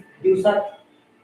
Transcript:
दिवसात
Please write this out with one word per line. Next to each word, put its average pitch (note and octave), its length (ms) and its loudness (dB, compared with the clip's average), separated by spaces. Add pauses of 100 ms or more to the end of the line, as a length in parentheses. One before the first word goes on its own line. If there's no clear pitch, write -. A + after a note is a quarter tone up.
(220)
दिवसात F#3+ 380 0 (640)